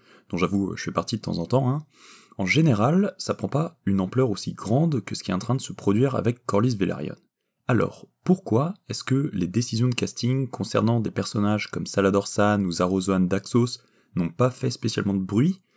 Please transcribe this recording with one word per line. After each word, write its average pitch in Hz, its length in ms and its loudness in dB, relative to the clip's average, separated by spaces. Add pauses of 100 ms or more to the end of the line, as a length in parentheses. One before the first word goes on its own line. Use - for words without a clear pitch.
(300)
dont 90 60 -4
j'avoue, 90 400 0
je - 80 -10
fais 85 80 -6
partie - 240 -2
de 101 60 -6
temps 87 160 -4
en 85 80 -4
temps, 127 240 2
hein, 151 140 -2 (540)
en 98 80 0
général, 151 720 4
ça - 160 -4
prend - 140 -4
pas 160 360 -4
une 98 160 0
ampleur 117 300 0
aussi - 220 -4
grande 139 480 0
que - 140 -10
ce - 80 -10
qui 98 100 -4
est - 20 0
en 90 40 0
train 123 180 -2
de 135 40 -4
se - 120 -10
produire 110 420 2
avec 113 320 -2
Corlys 113 300 2
Velaryon. 87 400 -4 (500)
Alors, 98 420 0 (160)
pourquoi 175 500 2 (140)
est-ce - 160 -8
que 139 280 0
les 90 140 -2
décisions 113 420 0
de 123 60 0
casting 123 540 -2
concernant 110 500 0
des 104 140 -2
personnages 104 560 -2
comme - 180 -8
Salador 98 400 2
Saan 104 380 2
ou 90 80 -2
Zarozoan 92 560 2
Daxos 117 500 0 (380)
n'ont 85 120 0
pas 123 220 0
fait 123 200 -4
spécialement 101 440 -2
de 95 80 -2
bruit, 113 400 2 (140)